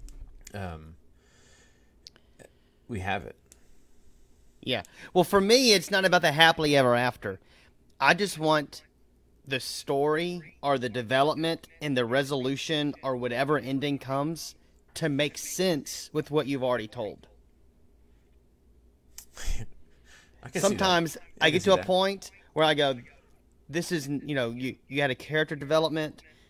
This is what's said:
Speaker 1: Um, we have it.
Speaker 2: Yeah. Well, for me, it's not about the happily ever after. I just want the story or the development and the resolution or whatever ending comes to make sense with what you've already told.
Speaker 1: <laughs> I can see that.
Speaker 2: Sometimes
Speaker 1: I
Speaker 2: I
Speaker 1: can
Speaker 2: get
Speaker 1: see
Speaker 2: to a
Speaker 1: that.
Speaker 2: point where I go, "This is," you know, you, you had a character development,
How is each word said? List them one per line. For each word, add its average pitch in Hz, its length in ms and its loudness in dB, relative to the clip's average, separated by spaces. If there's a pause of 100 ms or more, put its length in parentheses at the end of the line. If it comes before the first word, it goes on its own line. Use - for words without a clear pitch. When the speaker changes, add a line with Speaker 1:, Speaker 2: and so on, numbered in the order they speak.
(540)
Speaker 1:
Um, 82 420 -12 (1900)
we 110 120 -8
have 95 260 -4
it. - 100 -18 (1300)
Speaker 2:
Yeah. 123 220 -4 (300)
Well, 185 100 4
for 196 180 4
me, 233 320 6
it's 185 180 0
not 190 140 2
about 175 160 4
the 165 100 2
happily 156 440 6
ever 123 200 6
after. 120 440 -2 (600)
I 139 140 6
just 180 240 -2
want 156 460 0 (640)
the 135 120 -4
story 156 1000 -2
or 139 160 0
the 123 120 -2
development 135 760 0 (140)
and 147 160 -2
the 120 80 2
resolution 139 960 -2
or 135 140 -4
whatever 123 420 0
ending 135 400 -2
comes 139 580 -6 (400)
to 165 140 -4
make 143 280 -2
sense - 720 -4
with 151 200 -4
what 147 160 0
you've 139 160 -2
already 123 240 -2
told. 107 400 -10 (2000)
Speaker 1:
<laughs> - 20 -20 (1040)
I - 60 -16
can - 40 -20
see 185 60 -4
that. - 80 -4
Speaker 2:
Sometimes 185 500 0 (220)
Speaker 1:
I 156 60 2
Speaker 2:
I 160 40 6
Speaker 1:
can 151 40 -2
Speaker 2:
get 175 100 0
Speaker 1:
see 196 60 2
Speaker 2:
to 190 60 8
a - 20 4
Speaker 1:
that. 180 80 -2
Speaker 2:
point 190 460 0 (220)
where 156 120 2
I 156 80 4
go, 143 220 0 (760)
"This 165 220 -6
is," 147 160 -4
you 143 280 -6
know, 120 160 -2
you, 123 240 -8 (120)
you 139 140 -4
had 139 100 2
a 123 40 -2
character 156 400 -4
development, 156 680 -2 (260)